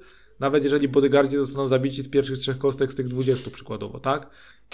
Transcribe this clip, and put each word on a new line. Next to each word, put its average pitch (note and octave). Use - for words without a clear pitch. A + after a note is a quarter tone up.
nawet C3+
jeżeli C#3+
bodyguardzi C#3
zostaną C#3
zabici C3
z C3
pierwszych C3+
trzech C3
kostek C3+
z -
tych B2+
dwudziestu B2+
przykładowo, G#2
tak? D3